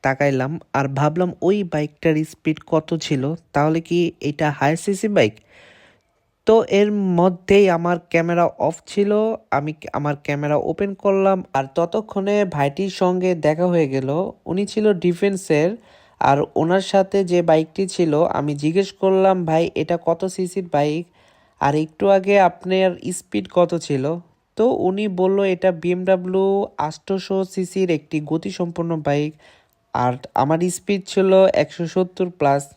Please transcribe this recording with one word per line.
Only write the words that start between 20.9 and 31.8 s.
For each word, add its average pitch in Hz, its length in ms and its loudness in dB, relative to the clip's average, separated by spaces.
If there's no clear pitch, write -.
আর 143 160 0
একটু 156 340 -2
আগে 196 300 4
আপনার 185 520 2
স্পিড - 380 -6
কত 175 240 2
ছিল?" 151 440 -4
তো 226 140 2
উনি 202 380 0
বলল, 190 320 0
"এটা 190 320 2
বিএমডাব্লিউ 185 960 0
আটশোশো 190 680 -4
সিসির 185 480 -4
একটি 151 340 -4
গতিসম্পন্ন 165 760 -4
বাইক, 147 320 -2
আর 123 200 0
আমার 151 240 2
স্পিড 196 360 -4
ছিল 190 480 4
একশো - 340 -2